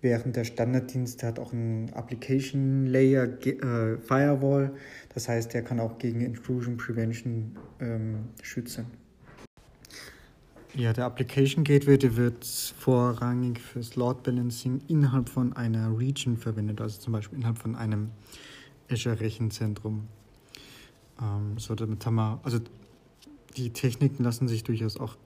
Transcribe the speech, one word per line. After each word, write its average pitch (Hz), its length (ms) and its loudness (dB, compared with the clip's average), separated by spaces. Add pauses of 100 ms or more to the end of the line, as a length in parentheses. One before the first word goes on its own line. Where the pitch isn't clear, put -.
Während 120 340 2
der 120 80 0
Standarddienste 123 800 -2
hat 117 140 -4
auch 117 140 -10
ein 113 420 -2
Application 135 920 0
Layer 131 420 6
Ge-, 123 320 -4
äh, 113 380 0
Firewall. 139 760 4 (400)
Das 120 140 -6
heißt, 117 260 -2
der 117 80 0
kann 117 160 -2
auch 113 200 -4
gegen 117 240 -2
Intrusion 120 540 -2
Prevention, 113 800 -4 (220)
ähm, 110 520 -4 (120)
schützen. 120 440 -8 (1900)
Ja, 117 200 2
der 123 100 0
Application 135 600 2
Gateway, 143 340 8
der 123 180 4
wird 120 300 0
vorrangig 123 1120 0
fürs - 340 -10
Load 123 280 0
Balancing 123 640 0
innerhalb 135 400 4
von 127 240 0
einer 113 460 0
Region 127 400 0
verwendet, 107 420 -4
also 107 180 -6
zum - 140 -4
Beispiel 107 240 -4
innerhalb 117 220 -2
von 113 180 -6
einem 107 320 -2 (840)
Azure 113 300 0
Rechenzentrum. 107 880 -4 (1120)
Ähm, 104 380 -4
so, 113 160 -4
damit 107 320 -4
haben 113 80 2
wir, 110 280 2
also 120 160 0 (1000)
die 123 120 -4
Techniken 127 540 0
lassen 120 240 0
sich 113 160 -2
durchaus 113 320 -2
auch - 300 -10